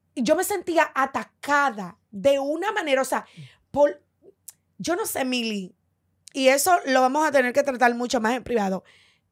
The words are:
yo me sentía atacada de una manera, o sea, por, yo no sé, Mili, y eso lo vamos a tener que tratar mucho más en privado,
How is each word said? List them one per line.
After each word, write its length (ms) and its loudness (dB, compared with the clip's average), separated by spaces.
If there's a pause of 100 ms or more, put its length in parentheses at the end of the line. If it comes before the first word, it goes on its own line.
(160)
yo 200 0
me 100 -2
sentía 500 0
atacada 1000 -2 (140)
de 280 2
una 320 -4
manera, 300 0
o 40 -2
sea, 200 -4 (460)
por, 300 0 (760)
yo 180 -2
no 100 -4
sé, 200 -4
Mili, 500 -4 (560)
y 180 2
eso 360 4
lo 160 2
vamos 260 2
a 40 -2
tener 220 2
que 100 2
tratar 320 2
mucho 260 -2
más 140 0
en 80 -8
privado, 400 -2 (480)